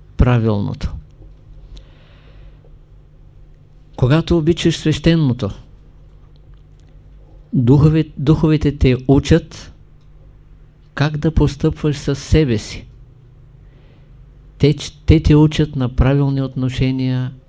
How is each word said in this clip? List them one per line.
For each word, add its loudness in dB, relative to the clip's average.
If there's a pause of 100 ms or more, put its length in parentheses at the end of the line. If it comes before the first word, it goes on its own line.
(160)
правилното. 0 (3000)
Когато 2
обичаш 0
свещеното, 0 (2000)
духове-, 2
духовете 0
те 2 (120)
учат 0 (1200)
как -2
да -4
постъпваш -2
със -6
себе 0
си. -14 (1700)
Те 2
ч-, -14
те 4
те 4
учат 2
на -4
правилни 0
отношения -4 (160)